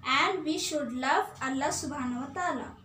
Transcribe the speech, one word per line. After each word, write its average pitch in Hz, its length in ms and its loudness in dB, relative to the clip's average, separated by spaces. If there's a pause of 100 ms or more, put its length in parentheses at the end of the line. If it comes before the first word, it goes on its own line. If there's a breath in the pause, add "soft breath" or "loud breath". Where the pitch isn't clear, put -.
And 311 380 4
we 311 140 0
should 294 340 -2
love 277 340 2 (160)
Allah 269 300 0
subhanahu 262 560 -4
wa - 40 -12
ta'ala. 339 520 -2